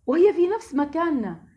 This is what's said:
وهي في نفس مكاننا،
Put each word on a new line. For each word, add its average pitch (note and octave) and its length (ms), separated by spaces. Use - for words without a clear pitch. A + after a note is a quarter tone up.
وهي F4 260
في F4 140
نفس G#4 280
مكاننا، C#4+ 720